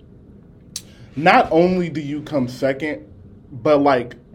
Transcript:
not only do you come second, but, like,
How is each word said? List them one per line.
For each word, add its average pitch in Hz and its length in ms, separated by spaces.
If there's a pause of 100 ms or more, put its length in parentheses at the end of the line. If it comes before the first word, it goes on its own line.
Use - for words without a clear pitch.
(1160)
not 202 340
only 175 400
do 147 100
you 143 220
come 135 260
second, 139 580 (460)
but, 147 300
like, 127 340 (180)